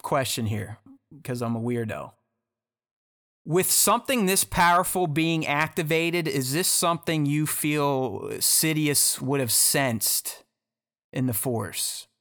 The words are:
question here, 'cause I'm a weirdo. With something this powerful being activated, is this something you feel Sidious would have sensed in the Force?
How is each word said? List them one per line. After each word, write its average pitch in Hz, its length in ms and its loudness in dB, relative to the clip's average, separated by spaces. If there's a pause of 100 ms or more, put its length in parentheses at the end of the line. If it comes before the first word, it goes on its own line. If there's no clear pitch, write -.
question 135 420 0
here, 107 320 -4 (460)
'cause 123 180 -6
I'm 117 140 -2
a 113 40 -4
weirdo. 113 520 -4 (1400)
With 175 220 2
something 233 560 2
this 185 180 2
powerful 175 640 2
being 160 400 0
activated, 160 840 0
is 131 240 -2
this 170 160 0
something 165 600 0
you 151 180 2
feel 143 760 0 (180)
Sidious 151 840 2
would 139 180 -2
have 120 120 -2
sensed - 920 0 (680)
in 131 140 0
the 120 60 0
Force? - 760 -4 (140)